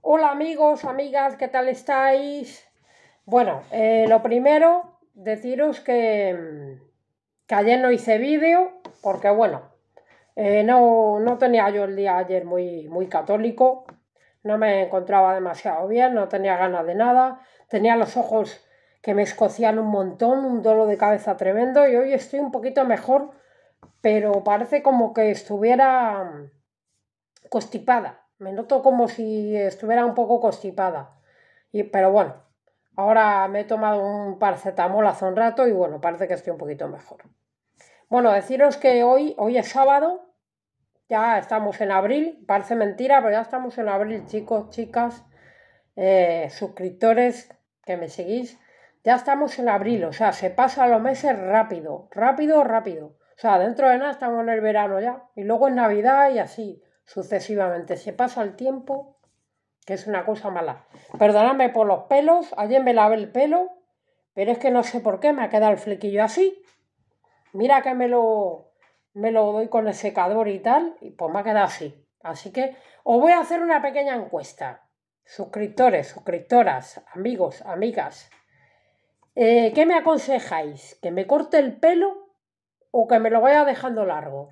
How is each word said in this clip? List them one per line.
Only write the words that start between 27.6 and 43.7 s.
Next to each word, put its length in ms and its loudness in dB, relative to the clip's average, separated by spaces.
Me 140 -14
noto 320 -2
como 240 4
si 480 -6
estuviera 500 0
un 80 -2
poco 280 0
constipada. 760 -4
Y, 120 -4
pero 280 2
bueno, 240 2
ahora 500 4
me 140 -4
he 20 -8
tomado 380 -2
un 380 -6
paracetamol 680 0
hace 160 -2
un 140 -2
rato 320 0
y 20 2
bueno, 300 -2
parece 260 -4
que 60 -4
estoy 180 -8
un 60 -8
poquito 320 -10
mejor. 340 -20
Bueno, 240 4
deciros 420 2
que 300 4
hoy, 320 2
hoy 200 0
es 120 -2
sábado, 640 2
ya 300 0
estamos 420 -4
en 140 -2
abril, 520 -2
parece 300 -2
mentira, 460 2
pero 100 0
ya 80 2
estamos 380 -8